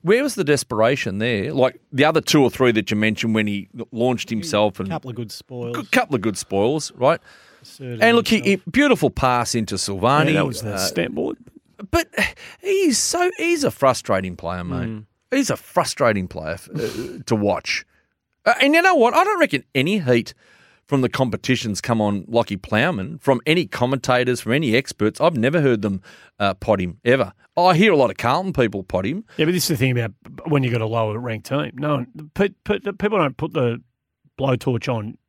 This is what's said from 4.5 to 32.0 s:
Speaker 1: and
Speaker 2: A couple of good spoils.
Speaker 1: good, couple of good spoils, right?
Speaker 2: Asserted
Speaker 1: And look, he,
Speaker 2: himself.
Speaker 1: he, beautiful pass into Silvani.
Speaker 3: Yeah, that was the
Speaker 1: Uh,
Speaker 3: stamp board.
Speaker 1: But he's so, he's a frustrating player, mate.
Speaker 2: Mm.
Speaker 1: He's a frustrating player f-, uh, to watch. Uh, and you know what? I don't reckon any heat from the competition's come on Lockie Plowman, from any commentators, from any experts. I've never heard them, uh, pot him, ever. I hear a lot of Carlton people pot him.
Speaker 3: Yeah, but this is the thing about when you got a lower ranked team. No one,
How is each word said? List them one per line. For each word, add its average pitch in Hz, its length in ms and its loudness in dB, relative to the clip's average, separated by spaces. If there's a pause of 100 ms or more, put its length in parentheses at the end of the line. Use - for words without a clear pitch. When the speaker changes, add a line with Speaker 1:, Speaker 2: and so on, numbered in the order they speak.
Speaker 1:
and 95 80 -6
Speaker 2:
A - 40 -8
couple 135 180 -8
of 110 60 -10
good 113 160 -10
spoils. 120 440 -12
Speaker 1:
good, 240 160 -10
couple 226 220 0
of 110 80 0
good 107 160 -2
spoils, 120 580 -2
right? 147 240 2 (420)
Speaker 2:
Asserted 123 400 -12
Speaker 1:
And 233 140 6
look, 233 120 2
he, 220 80 4
Speaker 2:
himself. 196 280 2
Speaker 1:
he, 170 60 -10
beautiful 247 400 4
pass 123 440 0
into 107 200 -2
Silvani. 117 540 2
Speaker 3:
Yeah, 156 60 2
that - 120 2
was 117 160 -6
the 104 120 -8
Speaker 1:
Uh, 95 40 -4
Speaker 3:
stamp - 360 -2
board. - 220 -4 (540)
Speaker 1:
But 330 180 0 (520)
he's 381 380 2
so, 359 380 0
he's 330 280 0
a - 60 2
frustrating 95 680 0
player, 87 280 -6
mate. 87 240 -6
Speaker 2:
Mm. 107 160 -10 (260)
Speaker 1:
He's 262 200 0
a 127 60 0
frustrating 113 720 0
player 80 260 -8
f-, - 200 -14
uh, - 520 -8
to 117 100 0
watch. 101 480 -2 (640)
Uh, 233 160 4
and 285 120 4
you 330 80 6
know 370 120 4
what? 226 200 4
I 330 80 4
don't 403 160 0
reckon 147 260 0 (100)
any 170 240 0
heat 123 340 2 (540)
from 135 160 0
the 123 80 2
competition's 117 720 -2
come 113 180 0
on 101 260 -2
Lockie 113 300 0
Plowman, 110 600 -2
from 135 280 2
any 160 200 0
commentators, 123 760 0
from 110 120 -2
any 135 220 2
experts. 110 460 -2
I've 165 160 2
never 139 240 2
heard 123 220 2
them, 98 180 -2 (380)
uh, 98 160 2
pot 101 260 0
him, 87 240 -6
ever. 123 280 2 (240)
I 180 200 4
hear 202 160 6
a 156 40 4
lot 123 140 4
of 95 60 -10
Carlton 165 360 -2
people 104 300 0
pot 92 240 -4
him. 175 180 -6 (120)
Speaker 3:
Yeah, 160 80 2
but 170 80 2
this 175 120 0
is - 40 -4
the 156 80 0
thing 127 200 2
about 113 160 -4 (360)
when 147 160 2
you 120 60 0
got 117 100 -2
a 110 60 -2
lower 110 320 -2
ranked 113 280 -8
team. 143 280 -4
No 147 220 -6
one, 147 380 -10